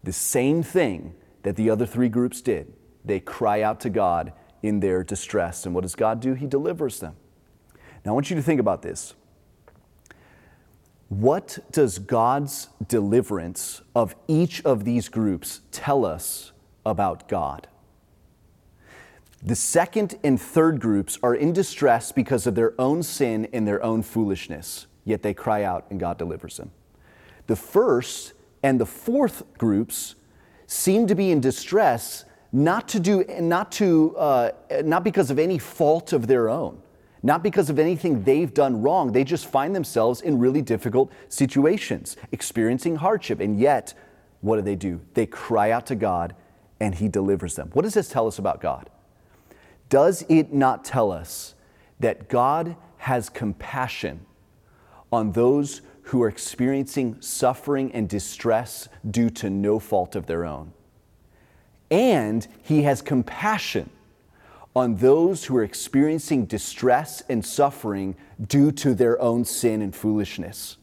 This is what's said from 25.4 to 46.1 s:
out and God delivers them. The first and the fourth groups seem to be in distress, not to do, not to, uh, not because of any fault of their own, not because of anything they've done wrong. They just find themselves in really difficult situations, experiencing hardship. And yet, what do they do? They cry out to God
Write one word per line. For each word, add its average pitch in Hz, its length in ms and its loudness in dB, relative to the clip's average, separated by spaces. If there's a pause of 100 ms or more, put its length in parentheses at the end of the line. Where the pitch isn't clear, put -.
out 90 260 -4
and 98 100 -8
God 85 180 -4
delivers - 400 -10
them. - 140 -14 (760)
The 113 80 2
first 156 760 0 (300)
and 135 160 4
the 113 60 2
fourth 240 580 -2 (140)
groups - 580 0 (520)
seem 214 400 2
to 185 80 2
be 185 160 2
in 151 100 4
distress, 135 800 0 (300)
not 165 360 2
to 226 100 0
do, 190 260 2 (140)
not 170 340 0
to, 165 420 4
uh, 127 360 2 (340)
not 165 180 0
because 180 260 0
of 139 100 0
any 170 180 2
fault 156 560 0
of 120 140 0
their 120 200 4
own, 120 340 -4 (420)
not 151 200 2
because 185 260 2
of 143 100 0
anything 156 440 2
they've 135 300 4
done 131 280 2
wrong. 143 300 2
They 127 120 4
just 147 220 -2
find 143 300 0
themselves 123 460 0
in 147 180 0
really 131 220 4
difficult 123 500 0 (180)
situations, 139 880 0 (140)
experiencing 123 640 -2
hardship. 170 440 -2
And 101 200 0
yet, 131 340 2 (480)
what 107 140 2
do 107 60 2
they 101 140 -2
do? 87 260 -6 (120)
They 117 120 2
cry 107 460 0
out 120 160 -2
to 135 80 -4
God 90 400 -2 (440)